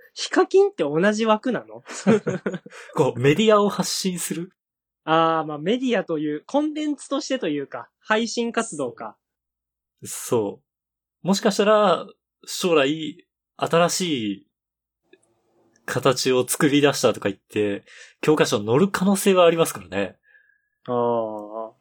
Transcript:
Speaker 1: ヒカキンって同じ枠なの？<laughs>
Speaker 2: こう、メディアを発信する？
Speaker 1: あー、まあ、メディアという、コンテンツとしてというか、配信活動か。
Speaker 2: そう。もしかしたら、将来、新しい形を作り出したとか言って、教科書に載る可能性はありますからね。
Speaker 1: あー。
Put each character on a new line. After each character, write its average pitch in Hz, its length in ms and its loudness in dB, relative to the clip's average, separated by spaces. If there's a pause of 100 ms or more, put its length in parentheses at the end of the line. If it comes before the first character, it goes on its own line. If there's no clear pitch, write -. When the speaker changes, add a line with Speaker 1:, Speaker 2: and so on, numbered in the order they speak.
(160)
Speaker 1:
ヒ - 160 -10
カ - 160 4
キ 381 160 4
ン 403 80 0
っ - 20 -12
て 175 100 -2
同 151 160 -2 (140)
じ 220 140 -2
枠 214 240 2
な 135 120 -4
の？ 110 200 -20 (520)
<laughs> - 600 -12
Speaker 2:
こ 127 200 2
う、 120 40 -8
メ 143 160 4
デ 220 80 2
ィ 214 120 6
ア 208 60 6
を 202 80 2
発 - 220 -4
信 180 260 -4
す - 160 -6
る？ 170 180 -8 (540)
Speaker 1:
あ 160 380 2
ー、 - 20 -12
ま 151 100 -10
あ、 - 20 -10
メ 185 200 -2
デ 262 80 -6
ィ 220 140 0
ア 175 40 -2
と 156 160 -4
い 151 160 -4
う、 - 100 -10
コ 285 160 0
ン 302 120 -2
テ 302 120 -6
ン 294 100 -2
ツ - 120 -14
と 269 140 -4
し - 60 -10
て 262 120 -4
と 190 80 -4
い 147 140 -2
う 135 60 -10
か、 120 220 -14 (100)
配 220 280 -2
信 233 240 -4
活 220 240 -6
動 131 160 -6
か。 - 260 -16 (840)
Speaker 2:
そ - 580 -4 (600)
う。 156 40 -8
も 190 80 4
し - 60 -2
か 208 100 2
し - 60 -4
た 202 80 2
ら、 208 420 4 (380)
将 170 300 0
来、 151 500 0 (300)
新 165 340 2
し 170 120 -4 (320)
い - 140 -16 (1400)
形 131 460 0
を 127 160 2
作 - 220 0
り 143 120 2
出 143 120 4
し - 80 -8
た 110 120 4
と - 60 -16
か 101 100 -2
言 98 80 -6
っ - 40 -20
て、 104 420 -4 (380)
教 151 140 2
科 156 100 4
書 117 140 0
に 104 80 -6
載 117 100 4
る 196 120 2
可 185 160 -4
能 202 100 2
性 196 180 2
は 180 120 6
あ 165 40 8
り 165 80 4
ま 160 80 2
す - 80 -4
か 101 80 -14
ら 87 60 -20
ね。 95 300 -6 (680)
Speaker 1:
あ 127 60 -8
ー。 113 880 -4